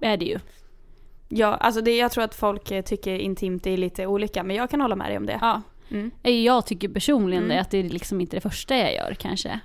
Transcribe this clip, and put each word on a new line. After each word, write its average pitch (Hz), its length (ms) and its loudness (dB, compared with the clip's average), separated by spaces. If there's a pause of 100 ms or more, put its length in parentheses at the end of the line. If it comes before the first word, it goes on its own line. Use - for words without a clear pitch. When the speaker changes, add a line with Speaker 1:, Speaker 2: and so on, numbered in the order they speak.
Speaker 1:
Är 214 160 2
det 175 80 -2
ju. - 140 -2 (920)
Speaker 2:
Ja, 220 240 4
alltså 226 260 2
det, 233 160 4
jag 240 160 4
tror 233 120 0
att 214 100 -4
folk, 202 360 -2
eh, 196 120 -2
tycker 190 360 -4
intimt 190 480 -2
är 190 100 0
lite 185 300 -2
olika, 202 360 0
men 190 140 -2
jag 240 140 -2
kan 294 100 2
hålla 226 160 2
med - 140 -4
dig - 60 -2
om - 100 -4
det. - 140 -2
Speaker 1:
Ja. 226 220 2 (280)
Speaker 2:
Mm. 214 200 -6 (120)
Speaker 1:
Eh, 247 100 4 (120)
jag 240 220 4
tycker 196 220 -4
personligen 190 560 2
Speaker 2:
Mm. 170 120 2
Speaker 1:
det, 185 40 2
att 185 100 -4
det 196 80 2
är 190 60 2
liksom 180 360 -4
inte 170 160 -2
det 185 40 -2
första - 360 -2
jag 175 180 2
gör 50 200 -4
kanske. - 500 -6